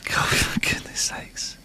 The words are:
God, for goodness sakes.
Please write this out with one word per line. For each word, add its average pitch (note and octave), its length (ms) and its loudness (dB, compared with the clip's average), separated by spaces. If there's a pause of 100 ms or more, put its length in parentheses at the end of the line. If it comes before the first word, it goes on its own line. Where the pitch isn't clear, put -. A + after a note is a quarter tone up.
God, - 220 2
for - 340 4
goodness - 400 -2
sakes. - 640 -4